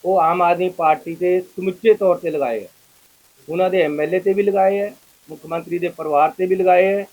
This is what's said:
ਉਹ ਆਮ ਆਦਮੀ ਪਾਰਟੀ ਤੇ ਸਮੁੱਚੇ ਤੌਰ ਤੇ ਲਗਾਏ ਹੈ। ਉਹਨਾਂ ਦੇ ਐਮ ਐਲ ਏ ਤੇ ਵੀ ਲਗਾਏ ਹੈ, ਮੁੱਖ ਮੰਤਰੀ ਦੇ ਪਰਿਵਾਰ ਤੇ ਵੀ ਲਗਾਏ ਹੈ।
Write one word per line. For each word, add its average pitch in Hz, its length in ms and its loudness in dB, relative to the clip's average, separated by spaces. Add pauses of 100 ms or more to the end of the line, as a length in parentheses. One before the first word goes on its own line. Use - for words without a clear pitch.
ਉਹ 185 160 2
ਆਮ 175 200 2
ਆਦਮੀ 175 280 2
ਪਾਰਟੀ 165 460 -2
ਤੇ 180 260 0
ਸਮੁੱਚੇ 185 520 0
ਤੌਰ 190 240 2
ਤੇ 170 120 -6
ਲਗਾਏ 123 340 -4
ਹੈ। 87 40 -18 (840)
ਉਹਨਾਂ 180 200 0
ਦੇ 185 120 2
ਐਮ 151 200 0
ਐਲ 160 140 -2
ਏ 185 40 0
ਤੇ 190 140 0
ਵੀ 196 100 0
ਲਗਾਏ 196 360 2
ਹੈ, 208 140 -6 (360)
ਮੁੱਖ 156 160 -18
ਮੰਤਰੀ 170 340 -6
ਦੇ 175 100 -4
ਪਰਿਵਾਰ 156 420 0
ਤੇ 185 140 -4
ਵੀ 185 100 0
ਲਗਾਏ 185 300 4
ਹੈ। 202 280 -2